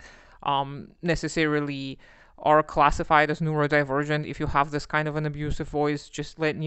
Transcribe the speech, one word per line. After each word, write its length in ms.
um, 480
necessarily 960
are 180
classified 540
as 100
neurodivergent 880
if 140
you 80
have 240
this 120
kind 220
of 80
an 120
abusive 420
voice, 400
just 320
letting 260